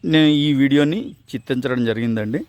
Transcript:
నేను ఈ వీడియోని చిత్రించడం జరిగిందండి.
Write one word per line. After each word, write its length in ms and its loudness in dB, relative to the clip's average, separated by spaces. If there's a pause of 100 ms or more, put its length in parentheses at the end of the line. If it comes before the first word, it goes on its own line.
నేను 220 4
ఈ 260 2
వీడియోని 580 2
చిత్రించడం 720 -4
జరిగిందండి. 640 -2